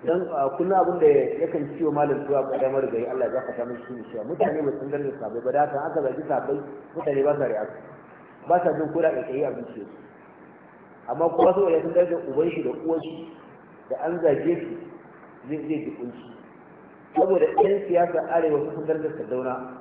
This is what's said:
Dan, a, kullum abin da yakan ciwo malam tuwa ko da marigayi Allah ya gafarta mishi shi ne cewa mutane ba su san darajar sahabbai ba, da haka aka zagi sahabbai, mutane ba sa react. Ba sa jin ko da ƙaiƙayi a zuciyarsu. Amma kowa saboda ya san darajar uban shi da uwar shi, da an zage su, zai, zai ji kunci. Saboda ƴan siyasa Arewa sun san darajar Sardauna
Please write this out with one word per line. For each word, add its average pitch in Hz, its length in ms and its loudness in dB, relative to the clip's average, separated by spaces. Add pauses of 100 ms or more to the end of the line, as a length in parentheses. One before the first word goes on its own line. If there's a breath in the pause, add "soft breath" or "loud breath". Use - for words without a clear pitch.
Dan, 170 240 2
a, 143 240 0
kullum 185 240 2
abin 175 220 2
da 156 60 8 (360)
yakan 147 320 -4
ciwo 156 160 0
malam 147 360 0
tuwa 135 200 0
ko 131 80 -4
da 131 160 2
marigayi 123 400 0
Allah 127 160 0
ya 107 80 -2
gafarta 120 320 -4
mishi 120 160 -10
shi 127 120 -14
ne 117 80 -12 (100)
cewa 107 120 -8
mutane 151 380 0
ba 139 80 0
su - 80 -6
san 139 120 -8
darajar 143 280 -4
sahabbai 113 240 -8
ba, 127 80 -2
da 143 160 2
haka 143 120 -4 (120)
aka 160 120 0
zagi 127 200 -2
sahabbai, 139 360 -2 (360)
mutane 143 300 0
ba 147 100 4
sa 139 120 0
react. 107 280 -4 (720)
Ba 170 160 4
sa 175 160 2
jin 156 140 -2
ko 165 100 0
da 160 80 4
ƙaiƙayi 135 340 -4
a 131 60 -2
zuciyarsu. 117 460 -12 (1120)
Amma 156 220 2
kowa 170 220 6
saboda 180 220 4
ya 160 80 2
san 165 100 -4
darajar 170 280 4 (100)
uban 156 200 2
shi - 120 -6
da - 80 -2
uwar 160 320 -2
shi, - 300 -12 (580)
da 131 60 -4 (100)
an 170 160 -2
zage 156 320 4
su, - 160 -6 (800)
zai, 151 180 -4
zai 151 160 -2
ji 127 160 -8
kunci. 120 280 -12 (880)
Saboda - 320 4
ƴan - 420 4
siyasa 170 300 4 (120)
Arewa 160 300 2
sun 151 160 -4
san 156 100 -6
darajar 156 320 -2
Sardauna 127 360 -4 (260)